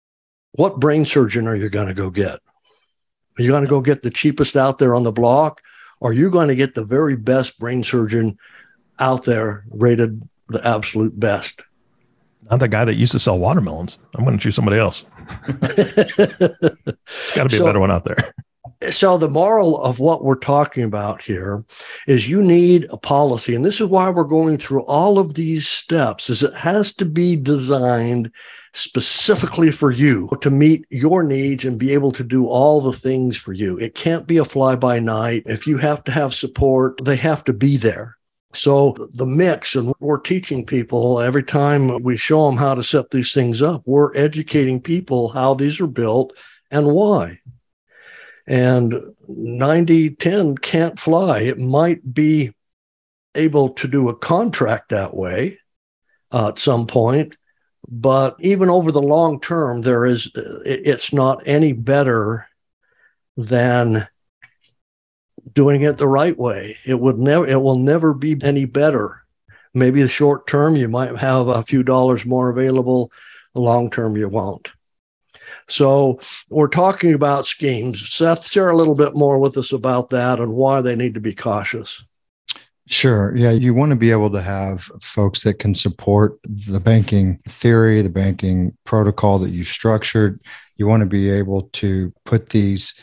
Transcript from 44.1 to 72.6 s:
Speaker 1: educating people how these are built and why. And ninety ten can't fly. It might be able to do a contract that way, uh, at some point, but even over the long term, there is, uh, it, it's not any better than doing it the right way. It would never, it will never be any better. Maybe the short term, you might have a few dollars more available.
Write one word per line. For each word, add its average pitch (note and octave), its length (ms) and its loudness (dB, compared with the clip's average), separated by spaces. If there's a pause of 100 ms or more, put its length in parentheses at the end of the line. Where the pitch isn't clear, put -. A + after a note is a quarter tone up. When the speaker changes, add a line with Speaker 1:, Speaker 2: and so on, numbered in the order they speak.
Speaker 1:
educating D3 640 0
people B2+ 480 -2
how C3 260 0
these C#3+ 260 -2
are F3+ 60 0
built B2 460 -2 (380)
and D3 220 2
why. E3+ 480 0 (1080)
And B2+ 680 0 (120)
ninety D#3 840 2
ten E3 480 -2
can't E3+ 420 -2
fly. E3 400 2
It A#2+ 180 -2
might C#3+ 540 -2
be D3+ 400 0 (840)
able D3 360 2
to C3 180 -8
do B2+ 220 0
a A#2+ 40 -6
contract D#3+ 760 -2
that G2 260 -4
way, F#2+ 440 -6 (720)
uh, A2+ 180 0
at - 100 -8
some A#2 280 0
point, B2+ 520 0 (500)
but C3 520 0
even F#3 280 2
over F3 240 2
the C#3+ 80 0
long D3+ 400 2
term, C#3 400 -4
there A#2+ 240 2
is, A#2+ 320 -2
uh, A2 240 -12
it, C3 240 -6
it's C#3 260 -2
not C3 360 0
any D3 260 2
better A#2 720 -2 (920)
than A#2+ 680 0 (1500)
doing C#3+ 260 4
it D3 160 2
the D3 100 0
right C#3 300 2
way. G#2+ 480 -6
It C3 160 0
would B2 180 2
never, C#3+ 280 2
it C3+ 160 2
will C3 160 2
never D#3 340 2
be C#3+ 300 -2
any C#3 240 0
better. C3+ 560 -2 (500)
Maybe B2+ 300 4
the B2+ 80 4
short C#3+ 360 0
term, D3+ 300 2
you B2 120 0
might A#2+ 280 -4
have B2+ 320 2
a A#2+ 140 0
few C3 200 0
dollars B2+ 440 2
more B2+ 240 0
available. B2+ 600 0 (440)